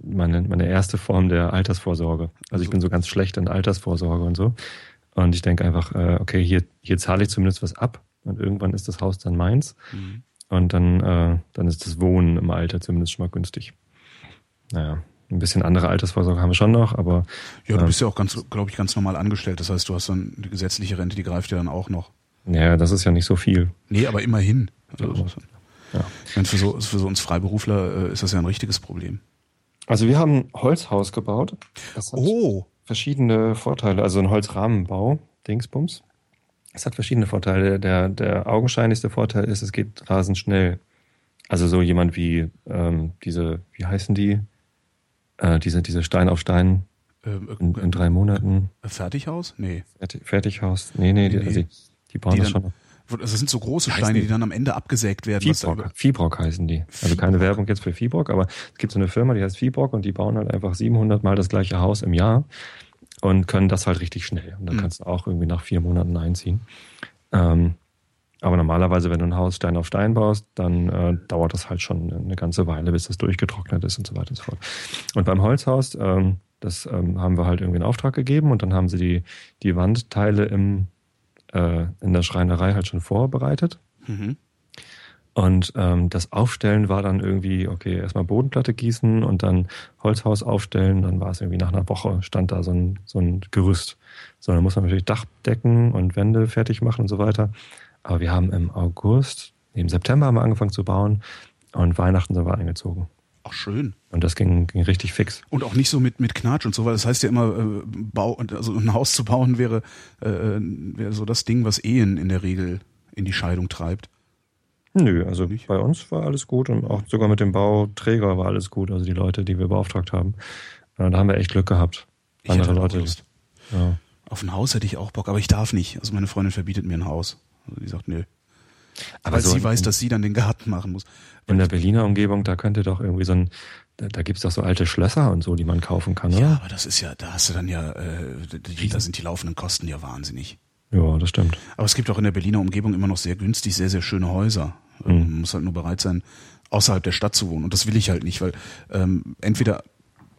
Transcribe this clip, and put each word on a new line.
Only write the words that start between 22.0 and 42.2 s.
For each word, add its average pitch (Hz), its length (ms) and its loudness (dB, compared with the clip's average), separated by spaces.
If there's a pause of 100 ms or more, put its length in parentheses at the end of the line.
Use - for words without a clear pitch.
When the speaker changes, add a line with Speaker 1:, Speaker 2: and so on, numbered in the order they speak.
Speaker 1:
Ja, 85 320 4
das 85 140 4
ist 95 120 2
ja 95 60 4
nicht 85 160 4
so 95 100 4
viel. 87 340 2 (200)
Speaker 2:
Nee, 104 160 2
aber 104 160 0
immerhin. 107 480 2 (280)
Speaker 1:
Ja. - 100 -4
Speaker 2:
Also, 95 180 -2 (680)
Speaker 1:
Ja. - 120 -2 (220)
Speaker 2:
ich - 100 -6
meine, 98 120 2
für - 80 0
so, 101 240 2
für 107 180 -2
so 95 80 0
uns 98 140 -2
Freiberufler, 95 880 0
äh, 92 40 -6
ist 98 100 -6
das 92 100 -2
ja 95 60 2
ein 85 80 2
richtiges 101 320 -2
Problem. 90 420 -10 (640)
Speaker 1:
Also 113 200 2
wir 135 120 6
haben 151 180 4
ein - 180 0
Holzhaus 107 580 0
gebaut. 113 440 -4 (380)
Das - 180 -10
hat 131 80 -6
Speaker 2:
Oh. 151 460 0 (180)
Speaker 1:
verschiedene 113 720 2
Vorteile. 107 480 0
Also 98 160 2
ein 95 120 4
Holzrahmenbau, 104 880 0 (280)
Dingsbums. 120 560 -4 (720)
Es - 120 -10
hat 120 80 -6
verschiedene 113 320 0
Vorteile. 98 540 0
Der, 92 300 2
der 101 360 -2
augenscheinlichste 117 640 2
Vorteil 110 340 0
ist, 101 180 -2
es 98 100 -6
geht - 380 -6
rasend 95 280 2
schnell. 92 400 2 (720)
Also 87 200 2
so 90 120 4
jemand 87 360 4
wie, 82 320 0 (180)